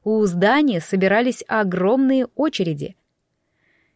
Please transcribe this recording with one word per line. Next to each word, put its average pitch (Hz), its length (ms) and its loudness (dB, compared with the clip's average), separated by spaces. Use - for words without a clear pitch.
у 214 200 0
здания 202 540 2
собирались 196 680 0
огромные 220 880 0
очереди. 180 600 -4